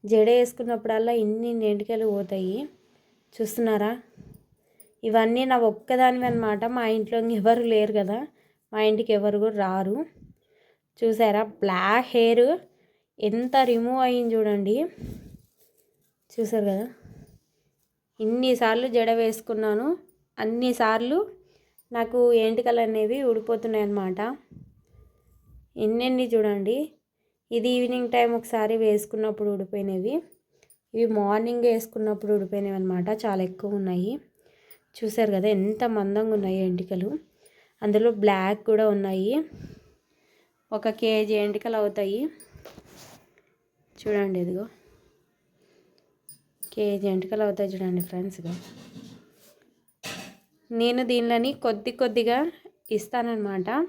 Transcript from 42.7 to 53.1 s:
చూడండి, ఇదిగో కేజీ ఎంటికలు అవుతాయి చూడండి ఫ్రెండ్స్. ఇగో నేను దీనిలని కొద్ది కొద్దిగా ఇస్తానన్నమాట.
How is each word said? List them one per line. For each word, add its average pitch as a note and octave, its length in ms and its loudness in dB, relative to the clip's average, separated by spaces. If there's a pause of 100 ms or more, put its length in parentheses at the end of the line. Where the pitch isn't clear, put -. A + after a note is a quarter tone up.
చూడండి, G3+ 420 -2
ఇదిగో F3+ 220 -4 (2000)
కేజీ G3+ 400 -2
ఎంటికలు F#3+ 340 -2
అవుతాయి G3+ 260 -2
చూడండి F#3 360 -2
ఫ్రెండ్స్. F#3 320 -8
ఇగో E3+ 120 -8 (2250)
నేను A#3+ 200 2 (120)
దీనిలని A#3 400 2 (120)
కొద్ది A3+ 280 -2 (100)
కొద్దిగా A#3 340 2 (600)
ఇస్తానన్నమాట. G#3+ 720 -4 (200)